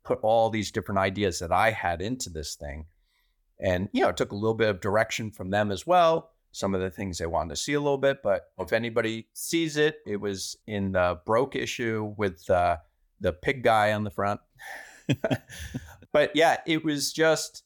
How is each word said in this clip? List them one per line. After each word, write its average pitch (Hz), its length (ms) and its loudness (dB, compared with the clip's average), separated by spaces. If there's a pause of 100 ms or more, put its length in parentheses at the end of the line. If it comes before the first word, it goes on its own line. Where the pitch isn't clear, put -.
put - 200 -2
all 113 260 4
these 104 220 -2
different 101 280 -4
ideas 95 400 0
that 85 120 -4
I 98 200 4
had 87 300 -4
into 123 300 -6
this 78 240 -8
thing. 76 320 -12 (720)
And, 92 340 0
you 247 80 0
know, 370 80 4
it 90 80 -2
took - 140 -2
a 107 40 -8
little 110 200 0
bit 110 140 2
of 95 120 -2
direction 107 480 0
from 92 220 -10
them 104 200 2
as 92 140 -6
well. 165 460 4 (200)
Some - 220 -2
of 92 80 0
the 92 80 -2
things 92 300 -8
they 82 80 -2
wanted 82 220 -2
to 76 120 -10
see 143 120 -4
a 147 60 0
little 143 200 0
bit, 139 240 0
but - 220 0 (120)
if 92 160 -2
anybody 113 600 -2
sees 160 440 -2
it, 151 300 2
it 104 100 -4
was 101 380 -6 (100)
in 98 280 -2
the 90 320 2
Broke 123 300 2
issue 113 600 -4
with, 101 320 -4
uh, 87 280 4 (420)
the 90 140 0
pig 135 300 -4
guy 110 300 6
on 107 120 -2
the 104 40 -6
front. 101 300 -2 (680)
<laughs> - 120 2 (920)
But 147 240 4
yeah, 156 300 6
it 156 180 0
was 147 300 -2
just, 156 520 2